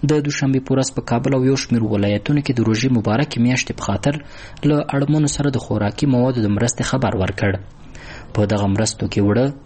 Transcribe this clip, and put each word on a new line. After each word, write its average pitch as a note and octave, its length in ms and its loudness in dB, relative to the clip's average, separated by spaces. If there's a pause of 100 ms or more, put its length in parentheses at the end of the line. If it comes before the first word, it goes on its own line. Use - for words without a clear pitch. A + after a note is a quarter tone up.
(120)
د D3+ 160 2
دوشنبې C3+ 400 0
په C3 80 2
ورځ C3 220 2
په - 140 -6
کابل C3 260 2
او C3 100 2
یو C3+ 160 2
شمېر A#2 200 0
ولایتونو G#2 600 0
کې C3 80 0
د A2+ 160 2
روژې A2 280 2
مبارکې A#2+ 480 0
میاشتې B2+ 280 0
په - 100 -10
خاطر G#2 300 0 (560)
له D3 80 4 (180)
اړمنو C#3+ 400 2
سره C#3+ 220 0
د - 80 -6
خوراکي G#2+ 480 0
موادو B2 340 2
د G2+ 80 2
مرستې A#2 280 0
خبر A2+ 360 0
ورکړ. G2 320 0 (800)
په G#2 220 2
دغه G2+ 160 0
مرستو G2 400 -2
کې G#2 160 0
وړه A#2 200 4 (180)